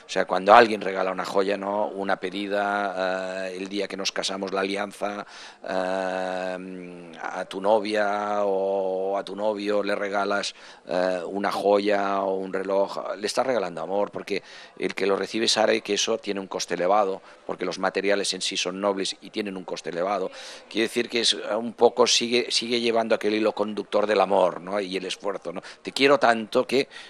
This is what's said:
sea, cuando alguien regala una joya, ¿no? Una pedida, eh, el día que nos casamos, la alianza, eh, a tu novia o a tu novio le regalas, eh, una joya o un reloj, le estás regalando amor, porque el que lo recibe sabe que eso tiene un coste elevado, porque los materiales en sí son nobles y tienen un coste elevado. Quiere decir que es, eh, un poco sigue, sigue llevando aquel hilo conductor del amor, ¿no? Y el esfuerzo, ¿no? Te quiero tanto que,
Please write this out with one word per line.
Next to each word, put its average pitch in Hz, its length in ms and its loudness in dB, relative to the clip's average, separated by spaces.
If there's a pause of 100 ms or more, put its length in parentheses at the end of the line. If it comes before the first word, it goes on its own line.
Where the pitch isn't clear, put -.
sea, 92 180 0
cuando 92 280 6
alguien 110 280 10
regala 92 300 -2
una 92 140 -4
joya, 98 320 0
¿no? 101 300 -2
Una 98 320 -2
pedida, 95 1300 -2
eh, 92 100 -8
el 95 100 -6
día 98 200 -4
que 95 100 -8
nos 95 140 -4
casamos, 95 420 -4
la 95 80 0
alianza, 101 640 -4 (420)
eh, 92 1400 -4 (100)
a 92 240 -6
tu 95 160 -8
novia 104 840 2
o 98 760 0
a 95 60 -2
tu 95 120 -10
novio 104 480 0
le 101 120 0
regalas, 101 600 -2 (320)
eh, 92 380 0
una 98 260 -2
joya 101 680 2
o 95 140 0
un 95 180 -6
reloj, 95 640 0
le 104 100 -4
estás 123 180 0
regalando 95 360 -2
amor, 98 300 -2
porque 92 320 -6 (340)
el 95 180 -4
que 95 100 -2
lo 98 100 2
recibe 107 320 -2
sabe 110 340 2
que 104 120 -2
eso 110 240 0
tiene 101 220 -6
un 95 80 -8
coste 90 280 -4
elevado, 95 460 2 (240)
porque 87 200 -6
los 90 140 -6
materiales 95 540 0
en 92 80 -6
sí - 160 -4
son 92 220 -4
nobles 98 420 -2
y - 80 -18
tienen 101 280 -6
un 92 60 -10
coste 85 260 -8
elevado. 92 420 -2 (380)
Quiere 113 180 0
decir 117 220 -2
que 117 120 0
es, 107 120 2
eh, 104 220 -2
un 117 180 -4
poco 117 340 6
sigue, 120 440 2
sigue 117 280 0
llevando 113 360 2
aquel 104 180 0
hilo 107 200 2
conductor 104 540 0
del 104 140 4
amor, 92 400 4
¿no? 95 180 -4
Y 92 180 -4
el 90 80 -4
esfuerzo, 92 480 -6
¿no? 95 80 -8 (200)
Te 95 100 -10
quiero 139 260 6
tanto 117 480 2
que, 131 220 0 (220)